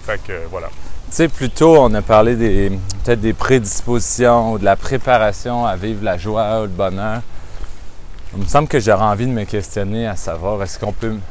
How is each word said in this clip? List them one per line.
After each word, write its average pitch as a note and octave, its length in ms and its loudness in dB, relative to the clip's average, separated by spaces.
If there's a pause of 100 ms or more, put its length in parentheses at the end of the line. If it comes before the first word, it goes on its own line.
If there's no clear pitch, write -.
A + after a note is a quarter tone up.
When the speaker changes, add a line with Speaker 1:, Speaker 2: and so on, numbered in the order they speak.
Speaker 1:
Fait G#2 200 -6
que, G2+ 80 -8
euh, E2 180 -8
voilà. E2+ 180 -8 (420)
Speaker 2:
Tu - 60 -6
sais, - 120 2
plus B2+ 220 -2
tôt, D#3+ 300 6
on A#2 140 6
a G2+ 80 0
parlé A2+ 340 6
des, G2+ 340 4 (340)
peut-être A#2 160 2
des A2 140 0
prédispositions A#2+ 1160 2
ou G#2+ 60 -2
de F#2+ 60 -4
la G2 120 6
préparation A#2+ 880 0
à F#2+ 100 -2
vivre G2+ 260 -4
la G#2+ 160 -2
joie G#2+ 420 -2
ou - 20 -4
le G#2 60 -4
bonheur. G2 520 -4 (1120)
Il G2+ 80 -4
me G2+ 60 0
semble D3 200 2
que C3+ 120 2
j'aurais G#2 240 2
envie G#2+ 220 0
de C3 60 -2
me G#2+ 120 -4
questionner G#2 600 -4
à G2 100 -6
savoir, F#2+ 460 -4
est-ce - 160 -8
qu'on G#2 140 -4
peut A2 240 -4 (140)